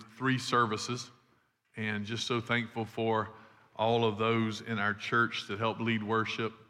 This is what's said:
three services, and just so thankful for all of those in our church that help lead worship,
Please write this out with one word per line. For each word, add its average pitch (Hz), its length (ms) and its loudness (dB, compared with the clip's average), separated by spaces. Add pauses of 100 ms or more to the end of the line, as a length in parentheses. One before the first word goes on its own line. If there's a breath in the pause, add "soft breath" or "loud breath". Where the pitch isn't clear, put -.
(180)
three 131 220 2
services, 120 720 0 (680)
and 107 300 -4
just 113 180 -4
so 120 160 0
thankful 117 440 -2
for 110 440 0 (460 loud breath)
all 117 280 2
of 107 140 2
those 110 440 2
in 113 180 -4
our 104 160 0
church 117 520 0
that 101 120 -4
help 110 200 0
lead 113 220 0
worship, 110 520 0 (160)